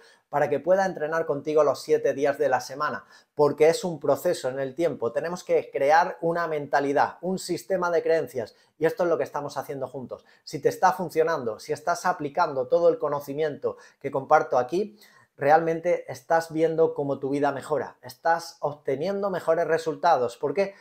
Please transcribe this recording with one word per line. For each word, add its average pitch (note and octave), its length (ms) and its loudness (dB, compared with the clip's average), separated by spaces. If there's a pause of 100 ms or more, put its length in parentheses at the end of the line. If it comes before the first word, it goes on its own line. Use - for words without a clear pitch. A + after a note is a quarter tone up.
(300)
para C#3+ 200 0
que C#3+ 100 0
pueda F#3+ 260 4
entrenar D#3+ 400 -2
contigo D3+ 380 2
los C3+ 180 2
siete D3+ 320 2
días C#3 240 0
de D3 100 2
la C3 140 2
semana, C3+ 440 -6 (300)
porque D3 340 6
es D#3+ 140 2
un E3+ 160 -6
proceso C#3 500 0
en C3+ 100 -4
el C3+ 140 -6
tiempo. D3 380 -2
Tenemos E3 320 -6
que D#3+ 280 0
crear D#3 500 4
una E3+ 260 0
mentalidad, C#3+ 760 0
un F3+ 180 -4
sistema F3+ 500 -4
de D#3+ 140 0
creencias, C#3+ 520 -2 (220)
y D3+ 80 0
esto E3 180 0
es F3 60 2
lo D#3+ 80 2
que C#3+ 60 -2
estamos C#3+ 340 -8
haciendo C3+ 300 -6
juntos. B2 380 -14 (180)
Si - 160 -10
te D3 100 2
está F#3 220 4
funcionando, D#3 680 -2
si - 140 -10
estás E3+ 320 -4
aplicando D3+ 600 -2
todo E3+ 220 4
el E3 80 4
conocimiento C#3+ 800 -4 (220)
que C#3 100 -8
comparto C#3+ 480 2
aquí, F3 400 -2 (400)
realmente E3 720 2
estás E3 400 -2
viendo D#3+ 420 2
cómo C#3 260 -4
tu C3+ 100 -6
vida C#3+ 220 0
mejora, B2+ 500 -6
estás E3 580 -4
obteniendo D#3+ 680 -4
mejores E3 380 0
resultados. D#3 720 0
¿Por C#3+ 160 -4
qué? G3 280 -2